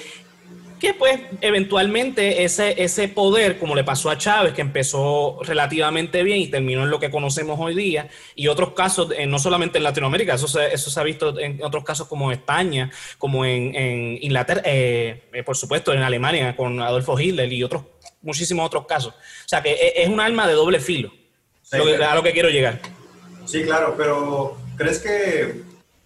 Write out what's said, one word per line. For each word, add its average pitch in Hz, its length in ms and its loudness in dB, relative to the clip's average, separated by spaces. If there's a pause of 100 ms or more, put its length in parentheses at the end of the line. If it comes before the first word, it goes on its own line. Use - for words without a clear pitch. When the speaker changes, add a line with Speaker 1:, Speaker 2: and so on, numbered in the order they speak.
(800)
Speaker 1:
que 381 140 2
pues 262 260 4 (220)
eventualmente 202 1000 2
ese, 185 400 0
ese 196 240 0
poder, 196 500 2
como 151 160 -4
le 139 100 4
pasó 139 280 0
a 151 80 0
Chávez, 202 340 4
que 151 80 -4
empezó 143 800 0
relativamente 156 800 0
bien 202 160 2
y 165 120 0
terminó 131 340 0
en 147 80 0
lo 147 80 0
que 147 100 -2
conocemos 147 500 -2
hoy 165 140 -2
día, 165 360 -2 (260)
y 147 120 -2
otros 147 260 2
casos, 185 440 0
eh, 147 80 -2
no 139 140 0
solamente 165 400 0
en 151 60 2
Latinoamérica, 156 500 0
eso 147 120 -2
se, 147 240 0
eso 147 200 -4
se 156 80 -4
ha 151 40 0
visto 147 360 -2
en 143 240 -6
otros 147 200 -6
casos 156 240 -6
como 139 240 -2
en 123 60 -4
España, 147 540 -2 (260)
como 135 260 -2
en, 127 300 -2
en 120 480 -4
Inglaterra, 139 440 0
eh, 120 580 0 (100)
eh, 123 80 -8
por 131 160 -6
supuesto 151 360 -2
en 135 100 2
Alemania 127 520 0
con 123 240 -2
Adolfo 127 400 0
Hitler 147 320 0
y 123 120 -4
otros, 135 180 -4 (400)
muchísimos 165 460 -4
otros - 180 -4
casos. 131 300 -4
O - 340 -20
sea 151 140 0
que 147 80 2
e-, 170 320 4
es 170 40 4
un 214 120 0
arma 220 280 2
de 165 60 4
doble 156 260 4
filo, 135 320 -4 (520)
Speaker 2:
Sí, - 160 -6
Speaker 1:
lo 151 60 4
que, 151 100 4
Speaker 2:
claro. 151 160 2
Speaker 1:
a 151 60 4
lo 165 40 4
que 170 120 4
quiero 170 160 4
llegar. 127 300 2 (640)
Speaker 2:
Sí, 160 180 -4
claro, 156 340 2
pero 143 600 0 (180)
¿crees 156 240 0
que 196 600 0 (460)